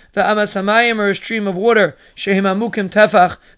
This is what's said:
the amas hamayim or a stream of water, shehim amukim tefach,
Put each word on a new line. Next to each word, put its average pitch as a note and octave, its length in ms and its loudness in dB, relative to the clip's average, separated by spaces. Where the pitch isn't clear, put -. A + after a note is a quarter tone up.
the F#3+ 160 0
amas G#3 260 -2
hamayim A3 440 0
or G3+ 100 0
a F#3+ 60 -2
stream A3 320 -6
of F#3 100 -4
water, G#3 400 2
shehim G3 260 -2
amukim G3 480 -2
tefach, G3 480 2